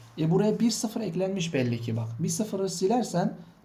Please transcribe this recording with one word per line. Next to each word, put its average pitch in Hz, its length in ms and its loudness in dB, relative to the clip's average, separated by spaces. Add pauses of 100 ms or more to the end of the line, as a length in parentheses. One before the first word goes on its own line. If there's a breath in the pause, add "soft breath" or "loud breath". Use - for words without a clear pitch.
(180 loud breath)
E, 160 120 2
buraya 208 300 4
bir 226 100 4
sıfır 226 300 -4
eklenmiş 185 540 -2
belli 120 260 0
ki 113 160 -2
bak. 117 120 -4 (100)
Bir 165 100 0
sıfırı 196 420 -2
silersen 196 680 0 (280 loud breath)